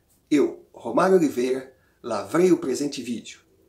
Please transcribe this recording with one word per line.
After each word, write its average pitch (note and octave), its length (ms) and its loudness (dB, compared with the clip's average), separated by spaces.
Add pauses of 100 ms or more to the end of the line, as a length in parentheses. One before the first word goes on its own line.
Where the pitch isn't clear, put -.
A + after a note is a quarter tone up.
(300)
eu, C3+ 440 0
Romário E3 420 2
Oliveira, C3 580 0 (280)
lavrei A#2 500 0
o D#3 60 4
presente C3+ 440 -4
vídeo, A#2 380 -10 (280)